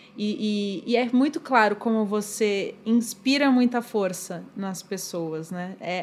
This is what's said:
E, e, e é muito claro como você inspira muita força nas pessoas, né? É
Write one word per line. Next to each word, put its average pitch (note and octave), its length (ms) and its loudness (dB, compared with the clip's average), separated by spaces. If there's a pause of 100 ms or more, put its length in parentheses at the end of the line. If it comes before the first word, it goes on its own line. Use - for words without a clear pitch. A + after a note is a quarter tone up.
(160)
E, G#3 720 -2
e, A3 60 -2
e A#3 40 4
é A#3+ 160 2
muito C#4+ 280 2
claro G#3+ 360 4
como A3 300 0
você G#3 680 -2 (100)
inspira B3+ 640 2
muita B3 300 4
força F#3 600 -4 (120)
nas G3 280 -8
pessoas, E3 680 -8
né? F3+ 280 -8
É F3+ 240 -6